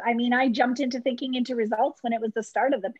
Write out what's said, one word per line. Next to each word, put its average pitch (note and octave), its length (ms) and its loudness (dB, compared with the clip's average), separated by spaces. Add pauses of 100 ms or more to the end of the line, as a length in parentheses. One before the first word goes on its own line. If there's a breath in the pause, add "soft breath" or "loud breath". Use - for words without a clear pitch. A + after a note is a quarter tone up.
I A#3+ 80 2
mean, A#3+ 200 2
I C4 160 4
jumped B3 320 2
into B3+ 180 -2
Thinking C4 340 -2
into B3 220 -2
Results A#3 480 0
when A#3+ 100 -2
it A3+ 80 -2
was A3 120 -2
the A3 100 -4
start C4 300 0
of A3 80 -2
the F#3 180 -4